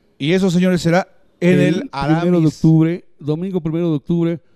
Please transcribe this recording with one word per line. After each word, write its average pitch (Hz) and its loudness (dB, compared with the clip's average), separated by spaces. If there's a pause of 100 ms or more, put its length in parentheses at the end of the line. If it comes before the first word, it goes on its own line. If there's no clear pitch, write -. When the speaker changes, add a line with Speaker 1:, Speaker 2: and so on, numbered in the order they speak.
(180)
Speaker 1:
Y 143 -4
eso, 190 0
señores, 180 0
será 170 0 (320)
en 160 2
el - -
Speaker 2:
El 156 0
primero - -
de 151 -2
Speaker 1:
Aramis. 165 2
Speaker 2:
octubre, 160 2 (140)
domingo 170 -6
primero 165 -4
de 156 -2
octubre. 170 -4 (160)